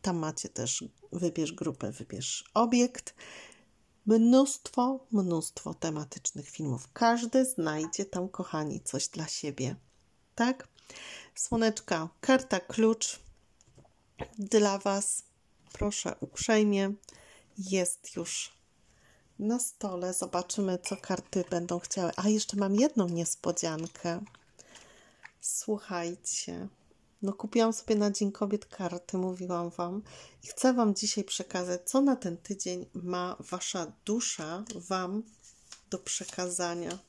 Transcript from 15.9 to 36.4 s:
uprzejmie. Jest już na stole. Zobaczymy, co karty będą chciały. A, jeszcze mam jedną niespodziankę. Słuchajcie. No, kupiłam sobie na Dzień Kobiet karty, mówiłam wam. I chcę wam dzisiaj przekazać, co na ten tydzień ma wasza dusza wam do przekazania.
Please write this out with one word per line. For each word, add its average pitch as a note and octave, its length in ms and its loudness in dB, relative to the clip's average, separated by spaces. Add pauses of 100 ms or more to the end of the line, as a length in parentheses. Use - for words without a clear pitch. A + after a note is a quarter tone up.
uprzejmie. G3+ 760 2 (640)
Jest F#3 580 -2
już - 360 -6 (840)
na A3 200 0
stole. F3+ 560 -4
Zobaczymy, F#3 640 0
co - 180 -4
karty - 540 -2
będą F3 280 0
chciały. F3+ 380 -2
A, F#3+ 120 2
jeszcze G#3+ 280 2
mam G3 180 2
jedną A3+ 340 4
niespodziankę. E3+ 1160 -2 (1160)
Słuchajcie. F3 1300 -4 (540)
No, G3 100 0
kupiłam A3+ 400 2
sobie A3 240 0
na G#3 140 4
Dzień G3+ 220 0
Kobiet G#3 340 -2
karty, F3 520 -6
mówiłam F3+ 520 -2
wam. F3+ 320 -4 (400)
I - 40 -18
chcę - 280 2
wam A3 200 4
dzisiaj G#3 300 -2
przekazać, F3+ 600 -4
co C4+ 160 4
na C#4 160 6
ten F3 200 -4
tydzień F3+ 580 -6
ma F3+ 460 -4
wasza F3+ 520 -6 (120)
dusza G3 600 -4 (100)
wam F#3 480 -4 (680)
do F#3 80 -6
przekazania. F3 1000 -4 (100)